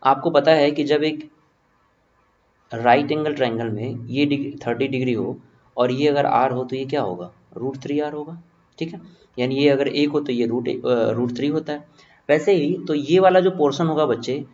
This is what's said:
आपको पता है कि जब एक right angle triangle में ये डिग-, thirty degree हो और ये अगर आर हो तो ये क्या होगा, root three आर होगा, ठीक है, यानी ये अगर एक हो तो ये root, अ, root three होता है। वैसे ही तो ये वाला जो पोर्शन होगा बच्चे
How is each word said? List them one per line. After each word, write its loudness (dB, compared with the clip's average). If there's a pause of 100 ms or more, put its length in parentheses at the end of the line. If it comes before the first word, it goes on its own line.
आपको 2
पता 4
है 6
कि -2
जब 2
एक -4 (1400)
right 2
angle -2
triangle -2
में -8
ये 0
डिग-, -4
thirty -2
degree -2
हो -4 (380)
और 2
ये 0
अगर 2
आर 2
हो -4
तो -8
ये -6
क्या -4
होगा, -6 (260)
root -8
three -4
आर -4
होगा, -12 (380)
ठीक -8
है, -14 (380)
यानी -2
ये 4
अगर 2
एक 0
हो 0
तो -6
ये 0
root, -2
अ, 0
root -2
three -2
होता -4
है। -12 (420)
वैसे 4
ही 2
तो -4
ये 2
वाला 6
जो 4
पोर्शन 0
होगा 2
बच्चे -2